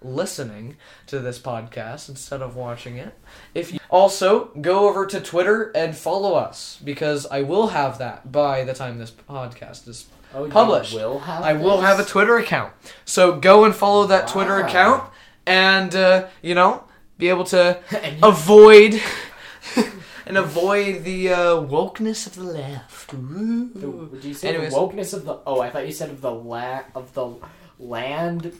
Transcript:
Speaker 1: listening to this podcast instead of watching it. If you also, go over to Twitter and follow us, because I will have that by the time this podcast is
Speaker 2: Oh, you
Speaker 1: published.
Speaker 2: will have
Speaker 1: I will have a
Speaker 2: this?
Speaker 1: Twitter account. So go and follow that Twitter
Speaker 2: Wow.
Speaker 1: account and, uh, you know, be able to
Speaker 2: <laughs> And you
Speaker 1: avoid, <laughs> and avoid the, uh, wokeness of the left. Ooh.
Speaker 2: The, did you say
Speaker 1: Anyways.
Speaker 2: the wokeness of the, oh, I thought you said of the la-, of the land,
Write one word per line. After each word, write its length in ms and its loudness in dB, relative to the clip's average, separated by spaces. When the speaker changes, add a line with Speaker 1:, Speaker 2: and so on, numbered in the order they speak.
Speaker 1:
listening 760 -10
to 100 -8
this 200 -10
podcast 720 -14
instead 320 -14
of 160 -14
watching 400 -14
it. 160 -16
If 160 -8
you 100 -12
also, 560 2
go 260 2
over 180 -2
to 140 -8
Twitter 540 -2
and 200 -4
follow 400 -4
us, 480 -6
because 440 -6
I 160 -6
will 260 -2
have 300 -4
that 340 -14
by 320 0
the 80 -6
time 260 -12
this 120 -16
podcast 760 -18
is 180 -20
Speaker 2:
Oh, 120 -10
you 40 -12
Speaker 1:
published. 440 2
Speaker 2:
will 260 -6
have 240 -10
Speaker 1:
I 80 2
will 300 2
have 160 4
a 40 0
Speaker 2:
this? 80 -10
Speaker 1:
Twitter 280 2
account. 340 -4
So 320 2
go 300 8
and 80 2
follow 320 2
that 200 2
Twitter 340 -2
Speaker 2:
Wow. 60 -2
Speaker 1:
account 440 2
and, 480 2
uh, 320 4
you 140 -4
know, 300 2
be 100 0
able 160 -2
to 420 2
Speaker 2:
<laughs> 160 -8
And 140 -10
you 100 6
Speaker 1:
avoid, 760 10
<laughs> 100 0
and 120 -6
avoid 680 -2
the, 280 -4
uh, 60 0
wokeness 680 -6
of 80 -20
the 80 -16
left. 720 -14
Ooh. 600 -6
Speaker 2:
The, 420 -14
did 80 -18
you 100 -12
say 140 -8
Speaker 1:
Anyways. 240 -6
Speaker 2:
the 60 -2
wokeness 360 -6
of 100 -12
the, 220 -12
oh, 140 -4
I 100 -6
thought 160 -10
you 60 -10
said 180 -12
of 100 -18
the 120 -6
la-, 500 -12
of 180 -16
the 180 -8
land, 800 -8